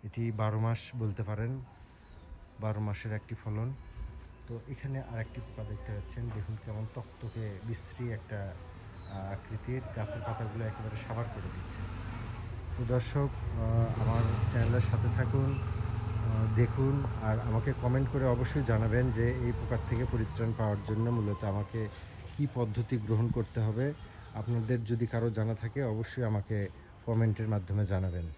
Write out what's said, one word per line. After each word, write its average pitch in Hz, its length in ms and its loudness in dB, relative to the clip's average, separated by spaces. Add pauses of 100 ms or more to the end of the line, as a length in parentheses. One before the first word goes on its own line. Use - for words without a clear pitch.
এটি 117 280 -2
বারো 110 260 2
মাস 117 200 4 (180)
বলতে 110 260 0
পারেন, 113 380 -2 (1000)
বারো 107 200 -2
মাসের 107 320 -2
একটি 107 220 -4
ফলন। 113 380 -2 (760)
তো 117 200 -6
এখানে 135 340 -4
আরেকটি 117 380 -6
পোকা 110 280 -10
দেখতে 104 240 -6
পাচ্ছেন, 113 420 -6
দেখুন 107 300 -4
কেমন 110 300 -6
তকতকে 110 720 -8
বিশ্রী 117 460 -6
একটা, 104 300 -6
আহ, - 920 -8
আকৃতির। 113 480 -4 (160)
গাছের 110 300 -4
পাতাগুলো 110 380 -4
একেবারে 110 320 -4 (120)
সাবার 113 160 -2
করে - 180 -6
দিচ্ছে। - 360 -6 (1000)
তো 120 60 0
দর্শক, 120 320 2
আহ, - 840 2
আমার 113 220 4 (280)
চ্যানেলের 117 300 4
সাথে 113 360 4
থাকুন, 135 460 4
আহ, - 960 0
দেখুন, 135 480 4 (180)
আর 110 180 4
আমাকে 113 320 2 (100)
কমেন্ট 127 300 4
করে 131 140 4
অবশ্যই 127 360 4
জানাবেন 113 480 6
যে 113 200 4
এই 123 220 2
পোকার 113 260 0 (120)
থেকে 123 220 4
পরিত্রাণ 113 460 2
পাওয়ার 107 180 4 (120)
জন্য 110 220 4
মূলত 104 340 2
আমাকে 104 440 0 (480)
কী 143 180 2
পদ্ধতি 120 420 0
গ্রহণ 110 320 2
করতে 117 320 0
হবে। 113 320 2 (420)
আপনাদের 113 500 0
যদি 113 220 2
কারো 117 240 2
জানা 110 240 2
থাকে, 117 280 -2
অবশ্যই 113 420 0
আমাকে 101 440 0 (380)
কমেন্টের 110 420 4
মাধ্যমে 98 380 2
জানাবেন। 90 520 0